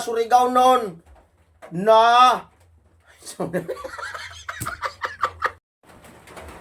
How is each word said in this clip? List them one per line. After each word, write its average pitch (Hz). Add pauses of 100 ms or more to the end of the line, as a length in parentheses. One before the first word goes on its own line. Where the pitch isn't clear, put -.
Surigao 240
noon, 254 (720)
na 220 (800)
<laughs> - (3000)